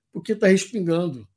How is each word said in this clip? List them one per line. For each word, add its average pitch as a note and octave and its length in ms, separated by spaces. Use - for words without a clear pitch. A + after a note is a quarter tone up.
porque G#3 240
tá G#3+ 120
respingando. F3 760